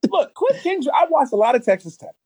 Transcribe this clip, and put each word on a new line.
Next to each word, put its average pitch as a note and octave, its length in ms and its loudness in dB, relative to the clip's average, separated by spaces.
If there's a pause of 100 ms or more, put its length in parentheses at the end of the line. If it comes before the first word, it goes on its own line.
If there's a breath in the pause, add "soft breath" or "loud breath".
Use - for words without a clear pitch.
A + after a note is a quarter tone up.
look, - 240 -2
Cliff C5+ 300 0
Kingsbury, F4 360 -2
I F4 120 4
watched E3 200 2
a G#3+ 40 -2
lot A3 180 2
of A#3 100 -2
Texas F#3 320 -2
Tech, - 200 -20 (100)